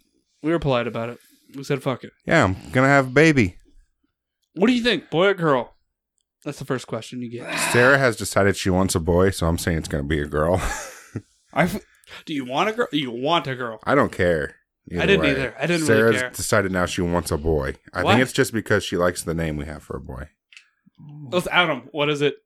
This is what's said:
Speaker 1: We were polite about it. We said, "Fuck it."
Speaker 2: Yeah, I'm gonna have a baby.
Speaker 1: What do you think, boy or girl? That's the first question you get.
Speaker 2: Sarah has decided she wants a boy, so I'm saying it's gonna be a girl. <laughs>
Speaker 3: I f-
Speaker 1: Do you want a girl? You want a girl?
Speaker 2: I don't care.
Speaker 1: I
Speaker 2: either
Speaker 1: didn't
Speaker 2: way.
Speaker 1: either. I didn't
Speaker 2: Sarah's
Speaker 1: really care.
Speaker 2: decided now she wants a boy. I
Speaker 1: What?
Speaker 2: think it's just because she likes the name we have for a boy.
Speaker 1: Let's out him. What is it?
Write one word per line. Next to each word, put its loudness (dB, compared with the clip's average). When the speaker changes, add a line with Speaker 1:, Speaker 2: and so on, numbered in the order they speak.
Speaker 1:
We -2
were 0
polite 0
about -6
it. -16
We -14
said, -4
"Fuck -6
it." -18
Speaker 2:
Yeah, 4
I'm 0
gonna 4
have 4
a -10
baby. 4
Speaker 1:
What 2
do 4
you 0
think, -2
boy 2
or 2
girl? 0
That's -10
the -12
first -6
question -10
you -10
get. -10
Speaker 2:
Sarah 6
has 2
decided 2
she -2
wants 2
a 0
boy, 4
so -2
I'm 2
saying -2
it's -6
gonna -4
be -2
a -4
girl. 0
<laughs> -16
Speaker 3:
I 2
f- -4
Speaker 1:
Do -6
you -4
want -2
a -2
girl? -4
You -2
want -2
a -4
girl? -8
Speaker 2:
I 0
don't 2
care. 0
Speaker 1:
I -8
Speaker 2:
either 0
Speaker 1:
didn't 4
Speaker 2:
way. 2
Speaker 1:
either. -4
I -4
didn't 0
Speaker 2:
Sarah's 4
Speaker 1:
really 0
care. -6
Speaker 2:
decided 0
now 2
she -4
wants 0
a 2
boy. 0
I -4
Speaker 1:
What? 4
Speaker 2:
think 4
it's 0
just 0
because 0
she -4
likes 0
the -4
name -4
we -8
have -12
for -12
a -12
boy. -14
Speaker 1:
Let's -2
out 4
him. -4
What 0
is 0
it? 2